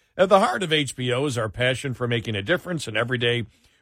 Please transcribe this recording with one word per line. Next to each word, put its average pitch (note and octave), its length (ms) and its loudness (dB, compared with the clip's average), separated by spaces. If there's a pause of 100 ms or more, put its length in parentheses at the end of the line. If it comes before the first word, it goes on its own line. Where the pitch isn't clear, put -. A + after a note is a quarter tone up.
(180)
At F#3+ 120 4
the F#3+ 120 8
heart A3+ 240 0
of D#3 80 -2
H D3+ 240 0
B B2 160 0
O C3 140 0
is A#2+ 120 -2
our A2 100 -2
passion B2 460 -2
for B2 140 -4
making A#2 260 -2
a G2+ 80 -4
difference, E3+ 460 -2
and G#2+ 80 -4
every A#2+ 220 0
day A#2+ 280 0 (340)